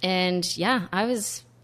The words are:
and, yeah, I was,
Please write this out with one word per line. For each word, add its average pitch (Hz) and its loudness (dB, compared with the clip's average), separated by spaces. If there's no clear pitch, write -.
and, 180 0
yeah, 202 2
I 196 0
was, 233 -4